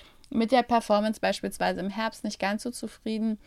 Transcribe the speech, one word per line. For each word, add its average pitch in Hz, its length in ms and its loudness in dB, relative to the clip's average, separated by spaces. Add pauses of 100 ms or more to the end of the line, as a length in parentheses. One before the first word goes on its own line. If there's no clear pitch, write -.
(300)
mit 226 200 0
der 247 140 6
Performance 220 560 2
beispielsweise 190 580 -2
im 185 120 -4
Herbst 220 340 -6
nicht 208 160 -6
ganz 202 240 -2
so 240 80 -6
zufrieden. 220 760 -4